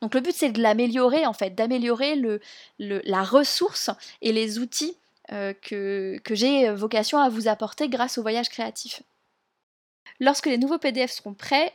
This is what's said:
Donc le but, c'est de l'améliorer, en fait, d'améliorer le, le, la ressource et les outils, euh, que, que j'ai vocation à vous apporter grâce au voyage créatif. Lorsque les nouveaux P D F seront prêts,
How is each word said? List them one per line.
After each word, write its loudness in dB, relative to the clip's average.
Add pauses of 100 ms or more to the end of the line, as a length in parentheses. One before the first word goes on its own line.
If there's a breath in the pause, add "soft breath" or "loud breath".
Donc -2
le 2
but, 0
c'est 0
de -2
l'améliorer, 4
en 0
fait, -4
d'améliorer 0
le, 0 (400 loud breath)
le, -6
la 2
ressource 2 (320 loud breath)
et 2
les -2
outils, -6 (340)
euh, -6
que, -6
que -4
j'ai 4
vocation 0
à 6
vous -2
apporter -2
grâce -2
au -2
voyage -2
créatif. -10 (1200 loud breath)
Lorsque 2
les 2
nouveaux 2
P 0
D 0
F -8
seront -12
prêts, 0